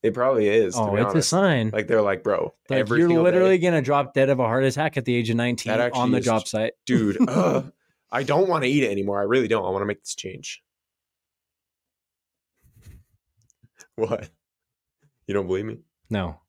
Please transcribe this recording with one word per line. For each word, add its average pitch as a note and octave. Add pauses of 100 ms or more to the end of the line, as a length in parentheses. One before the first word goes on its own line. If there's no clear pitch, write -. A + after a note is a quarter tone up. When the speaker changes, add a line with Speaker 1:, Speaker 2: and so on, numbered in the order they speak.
Speaker 1:
It A2+
probably B2
is, G#2
to A#2+
Speaker 2:
Oh, G#2
Speaker 1:
be G2+
Speaker 2:
it's A#2
a -
Speaker 1:
honest. D#3
Speaker 2:
sign. D#3+
Speaker 1:
Like, G#2+
they're A2+
like, G2
"Bro, F#2 (160)
Speaker 2:
Like, C3+
Speaker 1:
every A2
Speaker 2:
you're F3
Speaker 1:
single E3
Speaker 2:
literally F#3
Speaker 1:
day." E3
Speaker 2:
gonna E3
drop C#3
dead C3+
of C3+
a B2
heart A#2+
attack C#3+
at B2
the B2
age A#2
of A#2
nineteen A#2+
Speaker 1:
That A2
Speaker 2:
on A#2+
Speaker 1:
actually B2+
Speaker 2:
the B2+
Speaker 1:
is -
Speaker 2:
job A2
Speaker 1:
tr-, -
Speaker 2:
site. A2 (120)
Speaker 1:
dude, G#2+
Speaker 2:
<laughs> B3+
Speaker 1:
uh, E3+ (480)
I C3
don't D#3+
wanna D#3+
eat C#3
it A2+
anymore. G2+
I G2+
really A#2
don't. G#2
I F2+
wanna G2
make G#2
this -
change. - (3250)
What? A2 (960)
You G2
don't G2
believe F#2
me? A2 (320)
Speaker 2:
No. F#2